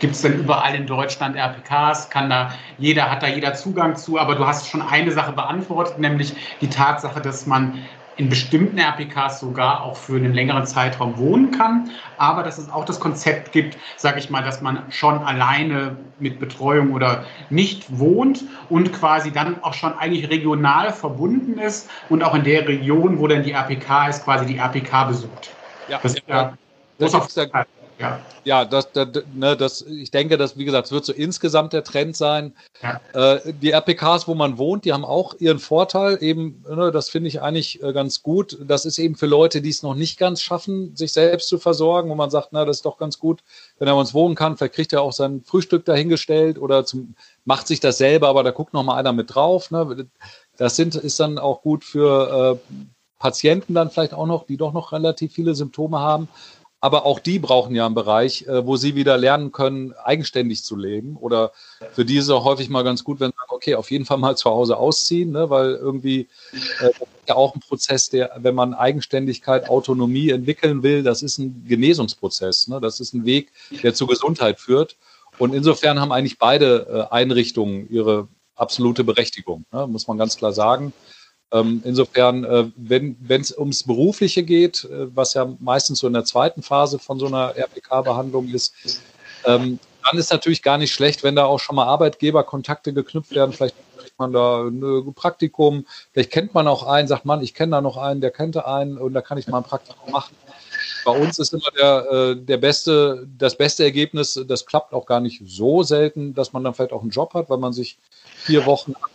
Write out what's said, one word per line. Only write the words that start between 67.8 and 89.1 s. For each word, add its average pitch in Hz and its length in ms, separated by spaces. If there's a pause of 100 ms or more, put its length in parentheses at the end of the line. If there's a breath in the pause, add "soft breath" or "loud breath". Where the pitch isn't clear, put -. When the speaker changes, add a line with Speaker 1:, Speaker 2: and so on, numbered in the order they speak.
Speaker 2:
der, 127 260
wenn 127 180
man 123 200
Eigenständigkeit, 135 920
Autonomie 131 640
entwickeln 135 540
will, 143 180
das 120 200
ist 143 160
ein 127 280
Genesungsprozess, 117 1000
ne? 131 120
Das 113 200
ist 123 120
ein 120 120
Weg, 139 260 (320 loud breath)
der 120 120
zur 139 120
Gesundheit 127 540
führt. 139 340 (440 soft breath)
Und 123 160
insofern 147 460
haben 143 120
eigentlich 127 260
beide, 117 720
äh, - 20
Einrichtungen 117 800
ihre 107 380 (260)
absolute 120 480
Berechtigung, 104 680
ne? 135 160
Muss 110 180
man 110 100
ganz 110 200
klar 107 160
sagen. 123 400 (600 soft breath)
Ähm, 113 320
insofern, 123 600
äh, 120 200 (120)
wenn, 127 440
wenn's 131 360
ums 143 280
Berufliche 180 580
geht, 170 420
äh, 139 300
was 131 200
ja 131 140 (120)
meistens 131 400
so 135 60
in 120 60
der 117 120
zweiten 143 380
Phase 143 360
von 135 200
so 135 80
einer 131 300
R-P-K-Behandlung 131 920
ist, 123 260 (720 loud breath)